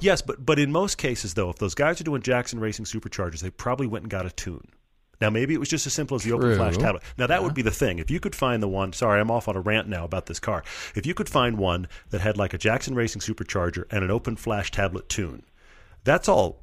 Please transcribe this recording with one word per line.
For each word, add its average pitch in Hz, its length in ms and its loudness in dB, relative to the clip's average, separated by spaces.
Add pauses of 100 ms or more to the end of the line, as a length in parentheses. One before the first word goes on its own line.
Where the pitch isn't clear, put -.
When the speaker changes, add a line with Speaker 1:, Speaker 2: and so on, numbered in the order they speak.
Speaker 1:
Yes, 190 180 4
but, - 240 -6
but 147 140 4
in 143 120 4
most 190 280 2
cases, 113 340 -2
though, 90 160 0
if 87 80 -6
those 98 180 -2
guys 160 240 2
are 160 60 -8
doing 143 160 -2
Jackson 123 400 0
Racing 110 240 -4
Superchargers, 90 560 -6
they 92 80 -6
probably 123 380 -2
went 104 160 -4
and 107 80 -10
got 95 160 -4
a 90 40 -8
tune. - 380 -10 (500)
Now, 107 120 2
maybe 131 240 2
it 139 60 0
was 143 100 -2
just 156 160 0
as 131 80 -4
simple 139 220 -2
as 104 80 -4
the 113 80 0
open 120 160 4
Speaker 2:
True. 110 80 6
Speaker 1:
flash 95 200 2
tablet. 104 260 2 (140)
Now, 127 120 0
that 170 120 4
Speaker 2:
Yeah. 185 60 0
Speaker 1:
would 151 80 -2
be 135 80 0
the 107 80 2
thing. 95 280 0
If 80 120 -2
you 170 100 0
could - 140 -4
find 120 280 0
the 101 60 0
one, 95 240 -2
sorry, 104 260 4
I'm 110 120 2
off 117 180 0
on 95 80 0
a 95 40 -2
rant 107 280 0
now 87 160 -4
about 90 220 -4
this - 140 -8
car. 95 220 -2 (320)
If 107 120 -4
you 175 80 -2
could - 160 -4
find 120 260 4
one 90 320 2 (220)
that 98 100 -2
had, 104 160 2
like, 98 160 0
a 90 60 -4
Jackson 123 360 2
Racing 113 280 0
Supercharger 90 680 -2
and 98 140 0
an 90 60 2
open 113 260 0
flash 104 340 -2
tablet 95 380 -2
tune, 80 360 -6 (600)
that's 170 240 2
all - 340 4